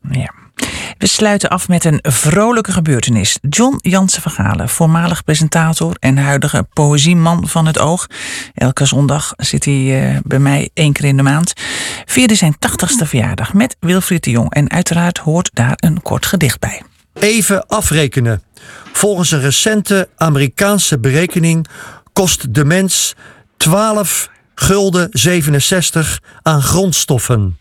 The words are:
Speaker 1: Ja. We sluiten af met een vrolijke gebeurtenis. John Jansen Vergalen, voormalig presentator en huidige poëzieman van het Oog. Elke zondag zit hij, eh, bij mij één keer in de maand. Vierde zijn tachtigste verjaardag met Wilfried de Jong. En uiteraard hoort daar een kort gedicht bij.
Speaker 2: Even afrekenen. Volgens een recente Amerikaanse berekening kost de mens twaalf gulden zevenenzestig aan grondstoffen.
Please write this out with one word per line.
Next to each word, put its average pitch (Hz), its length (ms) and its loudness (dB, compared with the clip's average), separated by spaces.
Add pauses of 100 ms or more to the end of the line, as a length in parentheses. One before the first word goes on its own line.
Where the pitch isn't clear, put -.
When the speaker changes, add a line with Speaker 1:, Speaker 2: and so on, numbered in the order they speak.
(100)
Speaker 1:
Ja. - 220 -4 (640)
We - 80 -2
sluiten 208 420 0
af 180 200 -4
met 175 160 2
een 151 180 2
vrolijke 202 720 0
gebeurtenis. 135 680 0 (100)
John 254 320 0
Jansen 190 420 0
Vergalen, - 460 -2
voormalig 170 560 0
presentator 160 760 0
en 131 200 2
huidige 139 540 0
poëzieman 160 760 2
van 160 180 0
het 156 120 0
Oog. 165 280 0 (480)
Elke 131 300 0
zondag 143 520 0
zit - 280 -4
hij, 135 500 0
eh, 139 80 -2
bij 135 160 -2
mij 139 360 2
één 147 180 2
keer 143 120 -2
in 139 120 2
de 135 60 2
maand. 147 300 0 (520)
Vierde 247 300 2
zijn 160 240 2
tachtigste 214 480 -2
verjaardag 110 480 -2
met 233 260 2
Wilfried 175 440 0
de 135 60 -2
Jong. 117 240 0
En 143 160 0
uiteraard 170 480 0
hoort 165 340 -2
daar 123 240 0
een 175 260 0
kort - 240 -4
gedicht 160 340 0
bij. - 220 -6 (320)
Speaker 2:
Even 202 520 0
afrekenen. 139 760 0 (500)
Volgens 180 380 0
een 151 100 0
recente 190 760 0
Amerikaanse 160 840 0
berekening 165 680 0 (460)
kost 156 420 0
de 147 100 2
mens 180 500 0 (420)
twaalf 208 720 0 (240)
gulden 180 580 2
zevenenzestig 156 1080 0 (220)
aan 151 200 2
grondstoffen. 123 1000 0